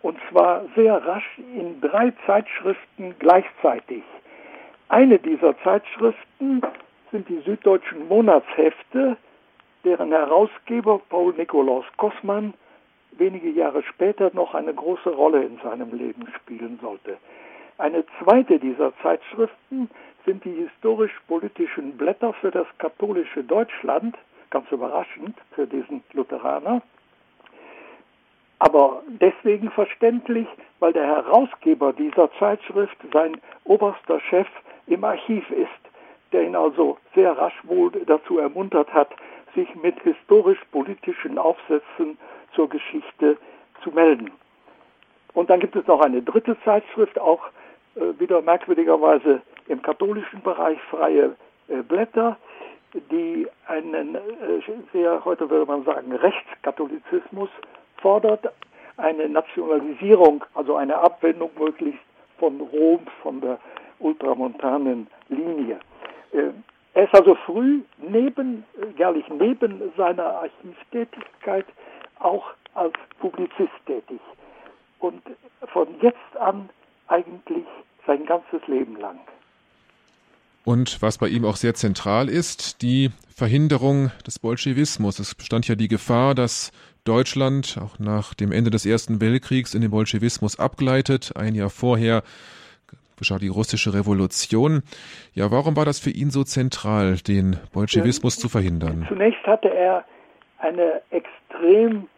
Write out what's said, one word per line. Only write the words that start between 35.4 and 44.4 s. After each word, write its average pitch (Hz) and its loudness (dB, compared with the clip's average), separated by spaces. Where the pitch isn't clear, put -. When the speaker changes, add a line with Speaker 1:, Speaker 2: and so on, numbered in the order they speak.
Speaker 1:
ist, - -2
der 175 2
ihn 175 -2
also 151 2
sehr 185 4
rasch 170 -2
wohl 175 2
dazu 160 0
ermuntert 151 -2
hat, 151 2
sich - -4
mit 170 -2
historisch-politischen - 0
Aufsätzen 156 -2
zur 151 2
Geschichte 151 -2
zu 165 -8
melden. 147 4